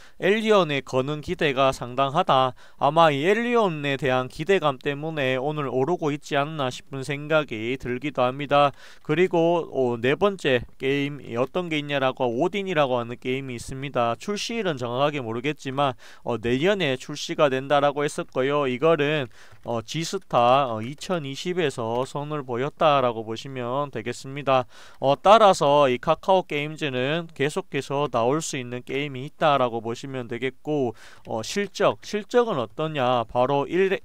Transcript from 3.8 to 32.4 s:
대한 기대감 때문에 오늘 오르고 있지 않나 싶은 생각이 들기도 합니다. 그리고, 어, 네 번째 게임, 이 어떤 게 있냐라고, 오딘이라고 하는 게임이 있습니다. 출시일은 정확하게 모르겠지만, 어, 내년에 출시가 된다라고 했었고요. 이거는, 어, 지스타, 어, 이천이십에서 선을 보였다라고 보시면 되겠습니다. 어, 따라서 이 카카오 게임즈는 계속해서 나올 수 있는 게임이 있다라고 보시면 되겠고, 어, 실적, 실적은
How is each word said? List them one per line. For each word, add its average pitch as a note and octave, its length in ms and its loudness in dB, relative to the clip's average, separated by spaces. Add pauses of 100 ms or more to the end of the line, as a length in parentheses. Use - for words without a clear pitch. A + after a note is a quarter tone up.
대한 B2+ 300 0
기대감 D3+ 500 0
때문에 C#3+ 600 -2
오늘 C#3+ 320 -2
오르고 C#3+ 420 0
있지 D3 260 -4
않나 C#3+ 340 -2
싶은 C3+ 340 -10
생각이 C#3 720 -2
들기도 B2+ 440 -4
합니다. C#3 500 2 (320)
그리고, E3+ 680 2
어, B2 280 0
네 C3 160 2
번째 F3 460 2 (140)
게임, C#3 440 -2
이 A2+ 160 -10
어떤 E3+ 320 -2
게 D#3 100 -2
있냐라고, C3 640 -2
오딘이라고 E3+ 560 0
하는 A#2+ 180 -6
게임이 C3 380 -6
있습니다. B2 640 -4
출시일은 G#3 600 -4
정확하게 C3 440 -2
모르겠지만, C3 720 -2 (320)
어, A#2+ 120 -2
내년에 C3+ 600 0
출시가 D3+ 520 0
된다라고 C#3 540 0
했었고요. C#3+ 640 -2
이거는, C#3+ 600 2 (360)
어, A2+ 180 -4
지스타, C3+ 920 2
어, A2 80 -4
이천이십에서 C3+ 1200 -4
선을 D3 380 -6
보였다라고 C3 800 0
보시면 B2+ 680 -6
되겠습니다. C3 720 -2 (340)
어, C3+ 220 2
따라서 F3 680 8
이 B2 100 0
카카오 F3+ 460 2
게임즈는 D3 880 -4
계속해서 C#3+ 800 -2
나올 B2 280 2
수 - 160 -6
있는 B2 280 -8
게임이 C3+ 420 -6
있다라고 C3 540 2
보시면 A#2+ 480 -8
되겠고, B2 680 -4 (320)
어, A#2 160 -4
실적, G3 640 0
실적은 G#3+ 560 0